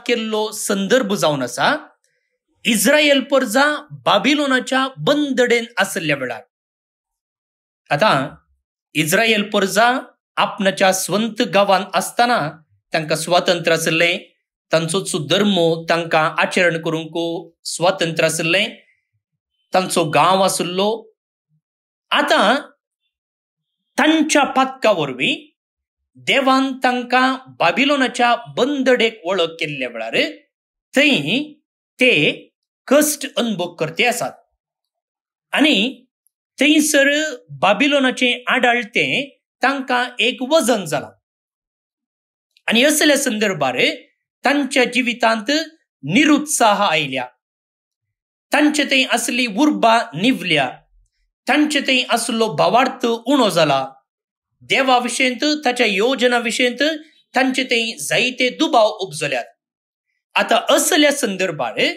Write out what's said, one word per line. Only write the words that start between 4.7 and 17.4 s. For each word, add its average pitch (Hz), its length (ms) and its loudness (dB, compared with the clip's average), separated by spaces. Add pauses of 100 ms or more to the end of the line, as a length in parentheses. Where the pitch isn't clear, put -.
बंदडेन 247 680 0 (120)
आसल्या 180 380 -2
वेळार. 123 260 -8 (1500)
आतां 147 380 2 (680)
इस्रायल 202 560 0
परजा 226 500 2 (380)
आपणाच्या 190 560 0
स्वंत 220 480 -4 (120)
गांवांत 196 400 2
आसतना 240 440 0 (560)
तांकां 160 240 -2
स्वातंत्र्य 175 560 0
आसलें, 165 440 0 (540)
तांचोच 165 400 -2 (180)
धर्म 196 260 2 (340)
तांकां 165 340 0 (140)
आचरण 175 440 0
करूंक 160 360 -6 (460)